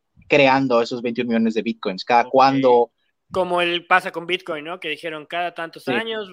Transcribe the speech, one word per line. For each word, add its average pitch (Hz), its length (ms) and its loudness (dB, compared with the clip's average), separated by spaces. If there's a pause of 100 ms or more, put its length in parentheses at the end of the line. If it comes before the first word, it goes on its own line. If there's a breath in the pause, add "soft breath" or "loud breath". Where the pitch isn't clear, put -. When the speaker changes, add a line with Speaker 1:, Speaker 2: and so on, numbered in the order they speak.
(280)
Speaker 1:
creando 135 540 4
esos 117 200 -6
veintiún 120 260 -4
millones 113 260 2
de 107 80 -2
bitcoins, 101 420 -6
cada 120 200 4
Speaker 2:
Ok. - 60 -8
Speaker 1:
cuándo. 131 600 4 (420)
Speaker 2:
Como 180 300 -2
el 175 240 -4
pasa 180 260 2
con 165 140 -10
Bitcoin, 170 380 -6
¿no? 180 160 -10
Que 165 80 -10
dijeron 151 380 -8
cada 170 280 -6
tantos 165 300 -12
Speaker 1:
Sí. - 80 -4
Speaker 2:
años 220 400 -6